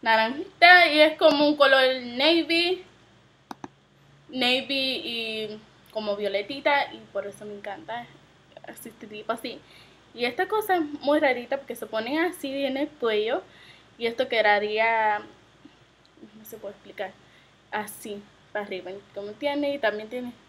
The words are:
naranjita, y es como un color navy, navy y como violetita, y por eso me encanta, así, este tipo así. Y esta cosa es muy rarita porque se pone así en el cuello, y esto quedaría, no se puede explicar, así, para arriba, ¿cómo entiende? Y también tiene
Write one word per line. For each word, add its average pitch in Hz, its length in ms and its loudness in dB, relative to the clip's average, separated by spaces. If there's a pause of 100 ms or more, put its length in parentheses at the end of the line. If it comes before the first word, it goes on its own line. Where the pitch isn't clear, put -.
naranjita, 294 840 6
y 302 120 2
es 311 180 6
como 294 300 6
un 294 80 4
color 269 300 6 (160)
navy, 330 840 0 (1400)
navy 262 760 -2
y 220 560 -8 (320)
como 208 240 -4
violetita, 269 760 -2
y 226 60 -16 (160)
por 202 120 -6
eso 202 200 -14
me 208 80 -12
encanta, 208 520 -12 (640)
así, 240 220 -18
este 214 180 -20
tipo 214 240 -10
así. 240 300 -8 (520)
Y 240 120 -2
esta 359 240 -2
cosa 415 260 0
es 339 60 2
muy 294 380 0
rarita 254 360 0
porque 262 220 -10
se 226 80 -10
pone 226 340 -4
así 277 460 -4
en 262 100 -2
el 294 140 -4
cuello, 226 520 -2 (560)
y 233 100 -4
esto 247 200 -2
quedaría, 214 920 2
no - 1300 -20
se 226 120 -18
puede 202 160 -14
explicar, 196 400 -12 (580)
así, 208 500 -8 (300)
para 208 140 -4
arriba, 185 260 -10 (240)
¿cómo 208 140 -10
entiende? 285 400 -2
Y 277 100 -4
también 214 300 -2
tiene 247 240 -10 (160)